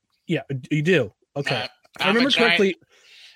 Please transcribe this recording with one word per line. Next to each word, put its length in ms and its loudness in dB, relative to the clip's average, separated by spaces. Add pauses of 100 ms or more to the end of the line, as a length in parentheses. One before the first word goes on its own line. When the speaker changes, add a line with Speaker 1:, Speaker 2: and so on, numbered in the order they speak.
(260)
Speaker 1:
yeah, 160 -2 (280)
you 120 0
do. 300 2 (240)
Okay, 180 -4
Speaker 2:
Uh, 100 -4
Speaker 1:
if 60 -12 (300)
I 40 -2
Speaker 2:
I'm 40 0
a 60 2
Speaker 1:
remember 160 2
Speaker 2:
Giant-, 180 2 (100)
Speaker 1:
correctly. 180 2 (600)